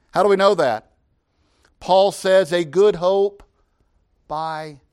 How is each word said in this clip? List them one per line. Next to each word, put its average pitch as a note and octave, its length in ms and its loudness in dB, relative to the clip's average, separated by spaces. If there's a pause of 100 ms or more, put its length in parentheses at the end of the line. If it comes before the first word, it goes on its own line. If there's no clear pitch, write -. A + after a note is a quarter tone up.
(120)
How E3+ 100 0
do G#3 60 2
we G3 80 2
know G3 180 4
that? B2+ 380 -2 (880)
Paul F#3+ 320 2
says, F#3+ 400 0
"A F3 100 -2
good F3+ 340 0
hope G3 460 -2 (840)
by D#3 540 -12 (100)